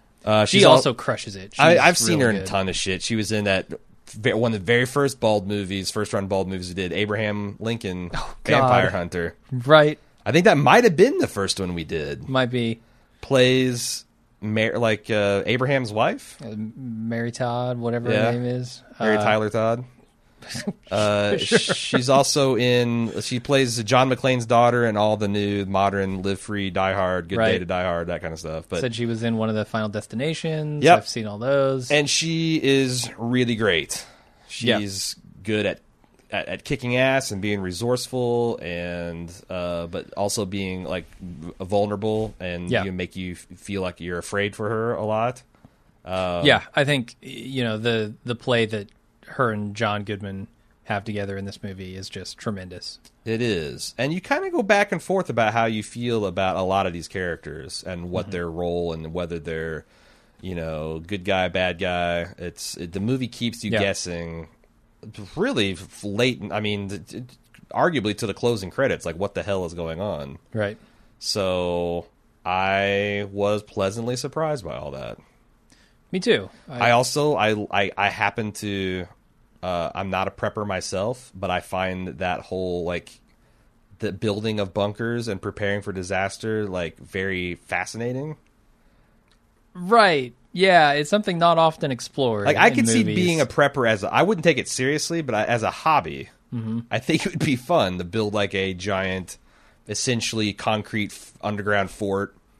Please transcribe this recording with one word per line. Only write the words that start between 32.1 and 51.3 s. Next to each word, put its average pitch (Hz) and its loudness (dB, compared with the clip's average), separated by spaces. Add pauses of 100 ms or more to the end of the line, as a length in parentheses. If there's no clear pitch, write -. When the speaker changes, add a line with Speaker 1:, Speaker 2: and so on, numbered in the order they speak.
Speaker 1:
is 127 2 (120)
really 120 2
great. 92 0 (560)
Speaker 2:
Yeah. 117 2
Speaker 1:
She's 98 -6 (280)
good 107 0
at, 90 -2 (520)
at, 101 -4
at - -8
kicking 123 -2
ass 131 2
and 98 -4
being 101 0
resourceful 120 -2
and, 87 -6 (160)
uh, 87 -6
but 85 -10
also 101 -2
being, 92 -6
like, 82 -6 (160)
v-, 87 -12 (100)
vulnerable 104 0
and 87 -6
Speaker 2:
Yeah. 107 2
Speaker 1:
you 95 -4
make 90 -6
you 92 -8
f-, - -16 (120)
feel 98 -6
like 87 -6
you're 87 -6
afraid 101 -2
for 107 -4
her 113 -2
a 95 -4
lot. 110 -2 (600)
Um, 90 -2
Speaker 2:
Yeah, 113 4 (120)
I 147 2
think, 135 -2
y-, 131 -20
you 131 -6
know, 110 -2
the, 110 -2 (120)
the 123 -4
play 117 2
that 107 -6 (380)
her 120 -2
and 104 -6
John 104 0
Goodman 98 -8 (380)
have 101 -4
together 101 -6